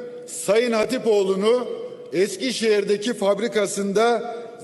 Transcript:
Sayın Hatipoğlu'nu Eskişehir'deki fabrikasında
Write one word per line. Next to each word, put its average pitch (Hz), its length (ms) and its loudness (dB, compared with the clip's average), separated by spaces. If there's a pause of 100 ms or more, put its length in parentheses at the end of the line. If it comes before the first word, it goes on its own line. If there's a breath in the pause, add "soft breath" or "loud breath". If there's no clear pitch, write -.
(280)
Sayın 226 440 2
Hatipoğlu'nu 214 960 2 (460)
Eskişehir'deki 208 1000 0
fabrikasında 202 1200 0 (280)